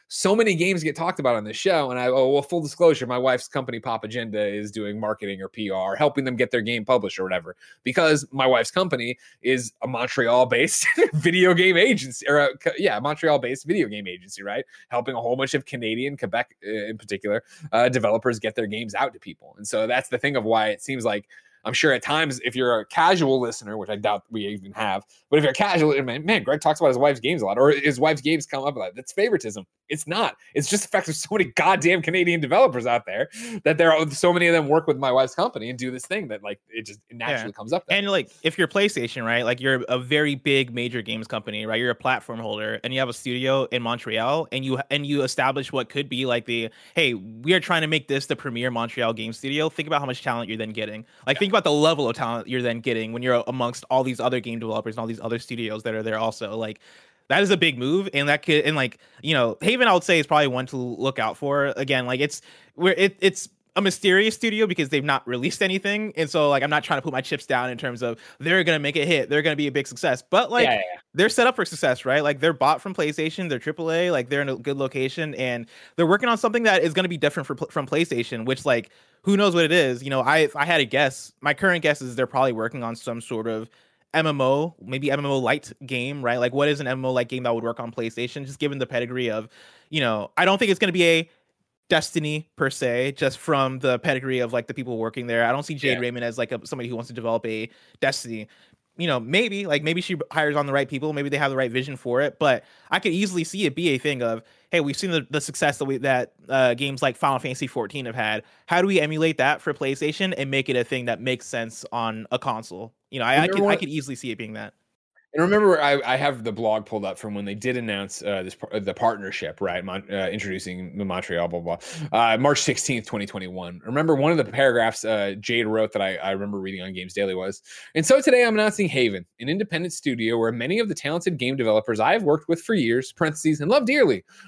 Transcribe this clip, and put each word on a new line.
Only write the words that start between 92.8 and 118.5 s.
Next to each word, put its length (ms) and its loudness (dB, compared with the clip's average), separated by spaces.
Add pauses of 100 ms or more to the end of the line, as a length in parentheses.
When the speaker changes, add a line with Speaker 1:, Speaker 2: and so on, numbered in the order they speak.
Speaker 2:
just 240 -2
from 420 0
the 200 2
pedigree 400 0
of, 140 -2
like, 140 -2
the 60 -10
people 240 -6
working 300 -6
there. 180 2
I 60 4
don't 120 -2
see 120 -8
Jade 180 0
Speaker 1:
Yeah. 60 -2
Speaker 2:
Raymond 260 -4
as, 120 -4
like, 140 -4
a, 140 -6
somebody 240 -8
who 60 -8
wants 140 -10
to 40 -18
develop 320 -2
a 240 -6 (320)
Destiny. 460 -2 (500)
You 100 -2
know, 120 2
maybe, 480 0
like, 160 0
maybe 180 0
she 160 -4 (140)
hires 240 2
on 100 2
the 80 -2
right 160 0
people, 240 -4
maybe 160 -4
they 80 0
have 140 0
the 40 -4
right 160 0
vision 240 -4
for 260 -2
it, 180 -2
but 260 4 (260)
I 80 2
could 140 0
easily 300 0
see 220 -2
it 100 -2
be 140 0
a 100 2
thing 220 -2
of, 200 -2 (300)
"Hey, 100 2
we've 160 -4
seen 140 -4
the, 180 -2
the 100 -4
success 380 0
that 80 -4
we, 120 -2
that, 360 0 (160)
uh, 240 4
games 280 -4
like 140 0
Final 240 0
Fantasy 280 -6
fourteen 380 -6
have 100 -10
had. 280 -2 (220)
How 160 4
do 60 4
we 120 4
emulate 380 2
that 240 2
for 120 -2
PlayStation 640 -2
and 160 -4
make 160 0
it 80 0
a 80 2
thing 220 -4
that 160 -2
makes 240 -4
sense 460 -8
on 400 -4
a 80 0
console?" 520 -8 (200)
You 80 -8
know, 60 -2
I, 100 4
Speaker 1:
And 80 6
Speaker 2:
I 20 4
Speaker 1:
there 80 0
Speaker 2:
could, 100 2
I 40 4
Speaker 1:
was 100 4
Speaker 2:
could 120 -6
easily 260 -6
see 160 -8
it 60 -8
being 160 -10
that. 200 -12 (600)
Speaker 1:
And 100 2
remember, 360 6
I, 260 4
I 100 2
have 300 -2
the 80 -4
blog 320 0
pulled 200 -6
up 140 -8
from 160 -10
when 80 -8
they 100 -8
did 240 -4
announce, 460 -6
uh, 200 -2
this 120 -10